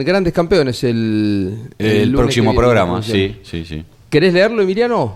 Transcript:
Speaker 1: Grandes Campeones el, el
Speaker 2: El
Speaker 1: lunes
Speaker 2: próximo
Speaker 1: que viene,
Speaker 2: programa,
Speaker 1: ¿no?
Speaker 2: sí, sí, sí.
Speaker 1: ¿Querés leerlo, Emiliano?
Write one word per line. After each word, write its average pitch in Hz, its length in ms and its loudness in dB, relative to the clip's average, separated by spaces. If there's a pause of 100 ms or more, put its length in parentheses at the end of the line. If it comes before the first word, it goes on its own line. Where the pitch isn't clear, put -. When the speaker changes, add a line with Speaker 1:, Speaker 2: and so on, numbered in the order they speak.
Speaker 1:
Grandes 180 280 0
Campeones 165 520 0
el, 110 920 -2
el 104 80 -2
Speaker 2:
El 107 240 2
Speaker 1:
lunes 127 140 2
Speaker 2:
próximo 113 260 2
Speaker 1:
que 107 40 0
viene, 117 120 2
Speaker 2:
programa, 95 300 2
Speaker 1:
¿no? 92 60 -4
Speaker 2:
sí, 104 400 -2
sí, 82 220 -10
sí. 80 180 -10 (280)
Speaker 1:
¿Querés 175 240 2
leerlo, 220 260 2
Emiliano? 190 560 -2